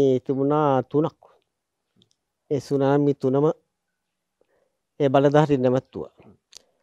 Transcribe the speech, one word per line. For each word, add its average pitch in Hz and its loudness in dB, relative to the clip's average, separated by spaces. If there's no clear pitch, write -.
තිබුණා 139 -2
තුනක්. 151 -4
ඒ 139 -2
සුනාමි 143 0
තුනම 135 -2
ඒ 143 0
බලධාරීන් 143 2
නැවැත්තුවා. 127 -4